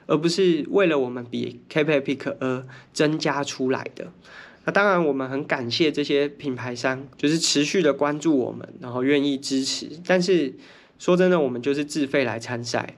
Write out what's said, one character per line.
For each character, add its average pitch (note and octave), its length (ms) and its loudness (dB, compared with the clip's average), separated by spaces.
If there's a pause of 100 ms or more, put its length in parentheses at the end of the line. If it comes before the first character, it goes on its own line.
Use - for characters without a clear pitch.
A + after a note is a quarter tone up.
而 D#3 100 2
不 D#3+ 120 2
是 E3+ 420 2
为 G3 160 4
了 D#3 120 2
我 B2+ 100 0
们 B2 160 -8
比 A#2+ 360 -8 (100)
Cape D3+ 320 2
Epic C#3 380 -4
而 B2+ 260 -4 (260)
增 D#3 260 2
加 C#3+ 240 0
出 C3 280 -2
来 - 240 -2
的。 - 180 -14 (540)
那 D#3 60 -4
当 G3+ 140 4
然 F3+ 160 4
我 C#3+ 120 2
们 C3+ 120 -2
很 C3+ 200 -4
感 B2 240 -2
谢 D3+ 200 2
这 D3 140 -2
些 C#3+ 240 2
品 C#3+ 260 -6
牌 B2 200 -8
商， C3 420 -4
就 C#3+ 100 -2
是 D#3+ 120 2
持 D3 260 2
续 F#3 160 0
的 C#3+ 140 4
关 D3 260 0
注 D#3 160 2
我 A2+ 160 0
们， A#2 160 -12 (120)
然 B2 120 -10
后 B2+ 100 -2
愿 C#3 220 4
意 C#3 140 0
支 C3+ 260 -2
持。 - 240 -6 (160)
但 F3+ 160 4
是 F3 320 2 (460)
说 F3 180 2
真 F#3 140 6
的， F3 100 4
我 C#3 80 2
们 A#2+ 140 -6
就 C#3 100 0
是 D3 120 -2
自 D3 220 -2
费 C3+ 180 2
来 A2+ 140 -4
参 A#2+ 240 -6
赛， A#2 360 -6